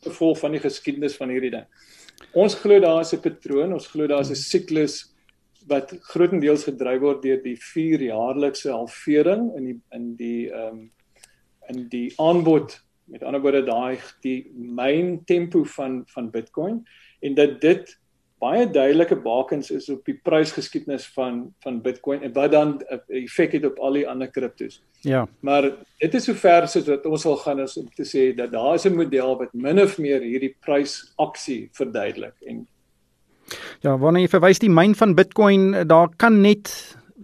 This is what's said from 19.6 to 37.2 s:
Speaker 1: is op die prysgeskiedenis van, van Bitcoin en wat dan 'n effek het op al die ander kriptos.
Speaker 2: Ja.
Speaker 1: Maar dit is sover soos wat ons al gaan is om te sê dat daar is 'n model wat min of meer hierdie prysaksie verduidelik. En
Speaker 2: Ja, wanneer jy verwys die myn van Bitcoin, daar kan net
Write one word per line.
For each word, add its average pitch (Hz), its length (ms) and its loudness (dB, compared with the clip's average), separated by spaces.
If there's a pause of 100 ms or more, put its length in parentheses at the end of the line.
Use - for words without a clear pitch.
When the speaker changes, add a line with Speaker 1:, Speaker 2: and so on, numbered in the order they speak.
Speaker 1:
is 147 180 -8
op 135 160 -10
die 143 180 -6
prysgeskiedenis 156 920 -4
van, 123 460 -6
van 123 220 -8
Bitcoin 139 420 -6
en 123 100 -10
wat 139 180 0
dan 151 380 2
'n 127 100 -10 (100)
effek 131 420 -2
het 147 140 0
op 135 140 -4
al 139 140 -2
die 143 160 -2
ander 131 180 -8
kriptos. 120 540 -10 (200)
Speaker 2:
Ja. 131 260 0 (140)
Speaker 1:
Maar 139 300 2 (280)
dit 151 160 -2
is 240 100 -2
sover 175 420 4
soos 165 200 -2
wat 143 180 -2
ons 156 200 -4
al 147 120 2
gaan 143 220 -4
is 135 180 -8
om 117 180 -10
te 147 80 -8
sê 131 320 2
dat 120 160 -6
daar 120 240 0
is 170 100 0
'n 190 100 2
model 131 420 0
wat 127 160 -10
min 139 280 0
of 196 180 2
meer 139 220 0
hierdie 131 340 -4 (100)
prysaksie 143 1080 -4
verduidelik. 104 600 -8 (140)
En 117 200 -14 (1120)
Speaker 2:
Ja, 135 160 0
wanneer 160 240 4
jy 180 60 4 (120)
verwys 180 200 6
die 226 100 4
myn 185 260 6
van 202 200 4
Bitcoin, 196 720 4
daar 165 300 6
kan 220 240 6
net - 540 2 (280)